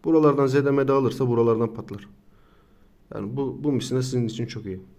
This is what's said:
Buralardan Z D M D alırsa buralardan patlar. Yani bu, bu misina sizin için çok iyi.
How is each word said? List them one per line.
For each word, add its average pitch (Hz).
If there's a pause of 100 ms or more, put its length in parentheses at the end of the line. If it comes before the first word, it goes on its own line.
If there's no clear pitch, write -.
Buralardan 147
Z 131
D 139
M 139
D 139
alırsa 131
buralardan 117
patlar. - (1040)
Yani 107
bu, 135
bu 147
misina 127
sizin 123
için 113
çok 107
iyi. 92 (180)